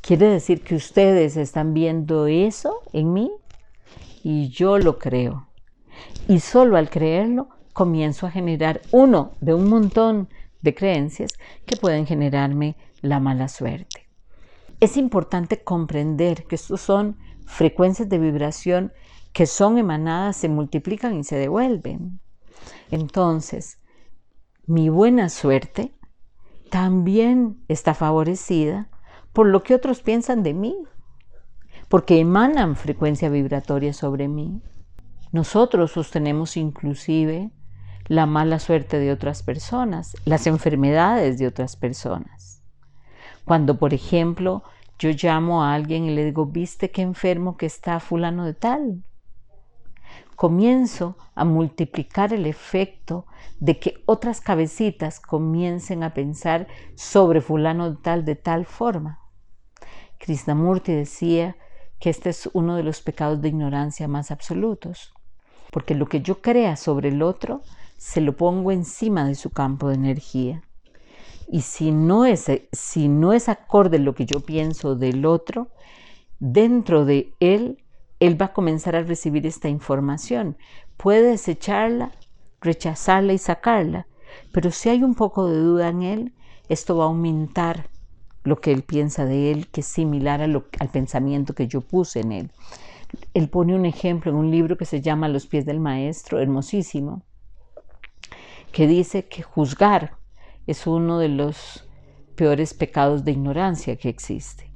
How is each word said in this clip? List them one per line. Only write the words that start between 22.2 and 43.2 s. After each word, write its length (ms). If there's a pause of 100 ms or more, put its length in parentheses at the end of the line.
Entonces, 880 (840)
mi 240
buena 400
suerte 640 (760)
también 1000
está 260
favorecida 960 (440)
por 140
lo 160
que 120
otros 260
piensan 420
de 100
mí, 220 (1120)
porque 320
emanan 560
frecuencia 540
vibratoria 640
sobre 340
mí. 340 (680)
Nosotros 600
sostenemos 680
inclusive 920 (540)
la 200
mala 340
suerte 380
de 140
otras 320
personas, 720 (100)
las 220
enfermedades 880
de 100
otras 280
personas. 880 (840)